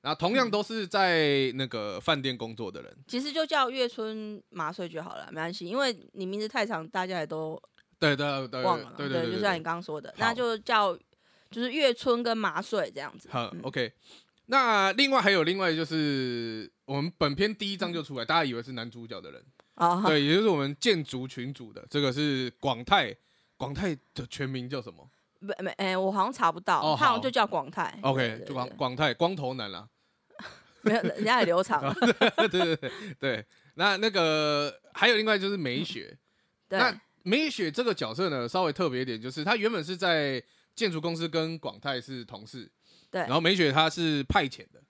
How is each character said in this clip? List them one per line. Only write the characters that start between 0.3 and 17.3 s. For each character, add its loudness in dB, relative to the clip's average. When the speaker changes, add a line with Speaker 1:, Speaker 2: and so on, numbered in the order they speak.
Speaker 1:
样 4
都 0
是 -4
在 4
那 -2
个 -4
饭 0
店 -2
工 -8
作 -8
的 -12
人。 -18
Speaker 2:
其 -4
实 -6
就 0
叫 2
月 0
春 -8
麻 -4
穗 -8
就 -8
好 -12
了， -12
没 -8
关 -4
系， -10
因 -4
为 0
你 -8
名 -4
字 -4
太 -2
长， -4
大 -2
家 -4
也 -4
都 -6
Speaker 1:
对， 4
对， -2
对， -6
Speaker 2:
忘 2
了 -8
嘛。 -16
Speaker 1:
对， -6
对， -2
对， 0
Speaker 2:
对， -2
Speaker 1:
对， -2
Speaker 2:
就 -2
像 2
你 -6
刚 -2
刚 -8
说 -8
的， -16
Speaker 1:
对。 -18
Speaker 2:
那 2
就 -2
叫， 2
就 -8
是 -2
月 4
春 2
跟 0
麻 -2
穗 -2
这 -8
样 -10
子。 -20
Speaker 1:
好， -2
Speaker 2:
嗯。 -10
Speaker 1:
OK。 -2
那 4
另 4
外 6
还 4
有 6
另 2
外 2
就 0
是 -2
我 -4
们 -4
本 2